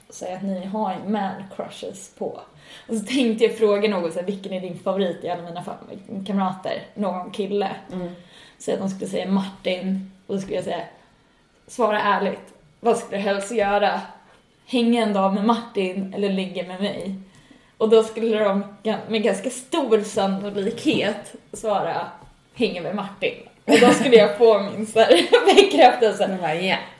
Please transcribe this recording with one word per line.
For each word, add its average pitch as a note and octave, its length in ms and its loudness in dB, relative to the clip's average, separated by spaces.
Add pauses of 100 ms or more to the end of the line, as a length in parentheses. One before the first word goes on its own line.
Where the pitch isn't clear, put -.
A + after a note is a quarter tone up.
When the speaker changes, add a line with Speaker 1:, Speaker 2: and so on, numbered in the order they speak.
Speaker 1:
så - 160 -14
är F3+ 100 -8
att F#3+ 80 -12
ni F#3+ 220 -6
har G3 280 -4
ju F#3 180 -10
man G3 200 -2 (240)
crushes - 640 -14
på. - 240 -8 (460)
Och A3 80 -4
så G3+ 100 -4
tänkte A#3+ 400 2
jag - 120 2
fråga G#3 320 2
någon E3+ 220 -2
så F3+ 80 -6
här, F3 60 -6
"Vilken G3 280 -6
är F#3 80 -6
din F3+ 180 -10
favorit F#3+ 440 -2
i E3 60 -6
alla F3 140 -6
mina F3 180 -12
fa-, - 640 -12
kamrater?" F#3+ 560 -2 (120)
Någon F#3 380 -6
kille. G3 380 -2 (240)
Speaker 2:
Mm. F3+ 180 -8 (460)
Speaker 1:
Så - 160 -6
att G3 60 -2
de G3 100 -2
skulle G3 220 -6
säga F3+ 200 -4
Martin, F#3+ 800 -4 (160)
och G3 80 -6
då F#3+ 60 -4
skulle - 140 -8
jag F3+ 80 -4
säga, F3 180 -6 (880)
"Svara G#3+ 340 0
ärligt, G3+ 520 -2 (260)
vad G#3+ 180 2
skulle - 200 -8
du G3 60 -4
helst G3+ 280 -2
göra? G3+ 500 0 (640)
Hänga A#3 380 2
en G#3 100 0
dag F#3+ 200 2
med G3+ 120 0
Martin G3 680 -2
eller G3+ 160 -2
ligga F#3 380 -4
med F#3 140 -8
mig?" G3 340 -6 (640)
Och A3+ 120 2
då A3 140 8
skulle A3 400 -2
de G3+ 200 2 (200)
ga-, - 260 -4
med G#3+ 140 -2
ganska A#3 260 0
stor A#3+ 520 0
sannolikhet G3 1300 -2 (180)
svara, F#3+ 540 -4 (460)
"Hänga F#3+ 280 -2
med E3+ 140 -6
Martin." - 380 -6 (320)
Och - 160 6
då B3 120 8
skulle B3 220 4
jag G#3 220 8
få A3+ 220 6
min G3 280 -6
så - 120 0
här E4+ 320 6
<laughs> A#4 240 6
bekräftelse. A#3 720 6
Speaker 2:
Jag F#3+ 100 -4
bara, D#3+ 160 -2
"Ja." F3+ 220 -2 (220)